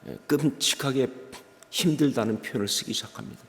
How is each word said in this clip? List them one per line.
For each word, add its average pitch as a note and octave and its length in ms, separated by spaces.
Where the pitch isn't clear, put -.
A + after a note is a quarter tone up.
에, B1+ 100
끔찍하게 C#3 800
힘들다는 A#2+ 720
표현을 G2+ 260
쓰기 - 260
시작합니다. G#2 560